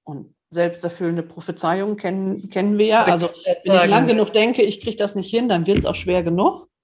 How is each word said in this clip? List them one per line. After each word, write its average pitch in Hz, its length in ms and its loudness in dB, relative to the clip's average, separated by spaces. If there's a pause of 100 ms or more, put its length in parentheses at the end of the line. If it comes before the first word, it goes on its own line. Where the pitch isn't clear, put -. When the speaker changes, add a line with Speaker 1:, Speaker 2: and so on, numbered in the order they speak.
Speaker 1:
Und - 320 -16 (140)
selbsterfüllende 170 720 -4
Prophezeiungen 180 720 -6
kennen, 190 520 -6
kennen 208 280 0
wir 208 80 4
ja. 220 200 4
Speaker 2:
Wollte 180 80 4
Speaker 1:
Also 170 200 0
Speaker 2:
ich - 120 -20
grad 180 180 0
Speaker 1:
wenn 190 100 2
ich 185 60 8
Speaker 2:
sagen. 175 120 4
Speaker 1:
lang 226 160 4
genug 220 260 2
denke, 233 280 2
„Ich - 200 0
krieg 220 160 -8
das 202 180 -4
nicht 190 140 -6
hin“, 240 200 0
dann 170 180 0
wird's 196 180 2
auch - 100 -2
schwer 180 280 -2
genug. 170 440 0 (160)